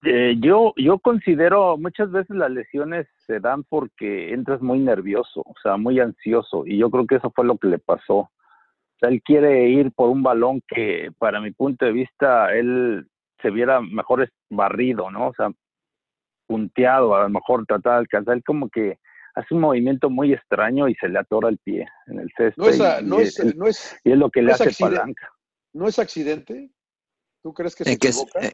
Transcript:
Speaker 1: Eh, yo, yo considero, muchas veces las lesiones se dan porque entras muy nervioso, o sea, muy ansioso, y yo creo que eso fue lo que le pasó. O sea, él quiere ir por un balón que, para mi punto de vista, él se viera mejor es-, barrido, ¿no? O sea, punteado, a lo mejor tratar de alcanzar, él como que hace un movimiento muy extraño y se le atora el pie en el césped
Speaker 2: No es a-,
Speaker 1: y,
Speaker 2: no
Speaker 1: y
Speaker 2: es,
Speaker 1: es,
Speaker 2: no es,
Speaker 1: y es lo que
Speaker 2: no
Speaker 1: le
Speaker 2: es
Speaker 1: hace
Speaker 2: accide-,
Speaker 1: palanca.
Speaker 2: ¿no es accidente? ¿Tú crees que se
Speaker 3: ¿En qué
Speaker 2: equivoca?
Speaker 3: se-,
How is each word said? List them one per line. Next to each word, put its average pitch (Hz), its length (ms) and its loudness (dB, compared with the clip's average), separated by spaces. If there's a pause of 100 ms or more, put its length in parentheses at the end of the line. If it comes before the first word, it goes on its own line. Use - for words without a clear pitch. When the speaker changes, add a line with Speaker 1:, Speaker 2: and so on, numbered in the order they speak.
Speaker 1:
Eh, 123 360 2
yo, 202 380 4
yo 165 220 2
considero, 180 760 2
muchas 180 340 -6
veces 190 240 -4
las 151 160 -2
lesiones 147 560 -6 (200)
se 107 120 -4
dan 131 240 -4
porque 104 680 -6
entras 127 280 -4
muy 127 180 0
nervioso, 104 640 -2
o - 200 -14
sea, 98 160 0
muy 123 240 0
ansioso, 110 640 -2
y 98 120 -4
yo 113 120 2
creo 120 180 0
que - 80 2
eso - 180 -2
fue 120 120 0
lo 117 120 2
que 101 100 -2
le 87 120 0
pasó. - 380 -2
O 101 120 -2 (680)
sea, 120 100 2
él 127 140 0
quiere 143 460 6
ir 131 240 4
por 120 160 2
un 135 140 0
balón 127 440 2
que, 85 500 -6
para 107 220 -2
mi 107 120 -8
punto 131 340 -2
de 113 80 2
vista, 120 600 0
él 120 540 -2 (340)
se 110 100 -2
viera 123 280 0
mejor 113 440 -2
es-, 120 80 -4 (180)
barrido, 101 640 -2
¿no? 113 180 -6
O 123 40 -10
sea, 107 160 -4 (1000)
punteado, 117 680 2
a 98 80 4
lo 101 60 0
mejor 110 360 -2
tratar 107 280 0
de 120 60 2
alcanzar, 110 360 -2
él 120 80 -6
como 147 260 -4
que 104 300 -4 (360)
hace - 180 -6
un 170 80 2
movimiento 135 480 2
muy 139 240 2
extraño 127 560 0
y 110 60 -2
se - 120 -6
le 95 120 -2
atora 110 300 -2
el 107 100 -4
pie 95 280 -8 (200)
en - 120 -12
el - 160 -12
césped 113 280 -2
Speaker 2:
No 220 60 4
es 240 120 4
a-, 165 200 2
Speaker 1:
y, 107 40 -8
Speaker 2:
no 180 140 0
Speaker 1:
y 226 40 4
Speaker 2:
es, 202 160 -4
Speaker 1:
es, 117 160 0
Speaker 2:
no 180 120 -2
es, - 360 -4
Speaker 1:
y 123 80 4
es 135 60 6
lo 143 140 4
que 127 100 2
Speaker 2:
no 120 60 4
Speaker 1:
le 127 60 4
Speaker 2:
es 127 80 2
Speaker 1:
hace 208 80 4
Speaker 2:
accide-, - 280 -2
Speaker 1:
palanca. 117 320 -8 (440)
Speaker 2:
¿no 170 140 -4
es 220 120 -2
accidente? 165 720 -8 (720)
¿Tú 160 100 -14
crees 170 220 -8
que - 80 -12
se 143 80 0
Speaker 3:
¿En 120 80 0
qué 131 80 2
Speaker 2:
equivoca? 127 340 -2
Speaker 3:
se-, - 120 -6